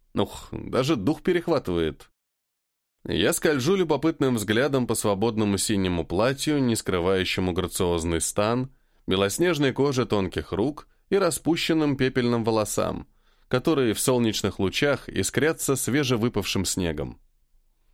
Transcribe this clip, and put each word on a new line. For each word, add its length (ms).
Ух, 360
даже 460
дух 260
перехватывает. 880
Я 280
скольжу 440
любопытным 580
взглядом 520
по 100
свободному 600
синему 480
платью, 560
не 140
скрывающему 800
грациозный 680
стан, 520
белоснежной 680
коже 320
тонких 480
рук 360
и 60
распущенным 800
пепельным 460
волосам, 640
которые 480
в 60
солнечных 580
лучах 500
искрятся 680
свежевыпавшим 880
снегом. 560